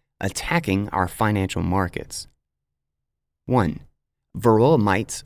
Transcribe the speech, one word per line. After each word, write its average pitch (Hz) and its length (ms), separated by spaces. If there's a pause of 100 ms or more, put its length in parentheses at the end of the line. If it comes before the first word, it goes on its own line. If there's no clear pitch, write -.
(200)
attacking 101 720
our 92 180
financial 101 540
markets. 90 680 (1160)
One, 101 340 (560)
Varroa 117 420
mites 104 480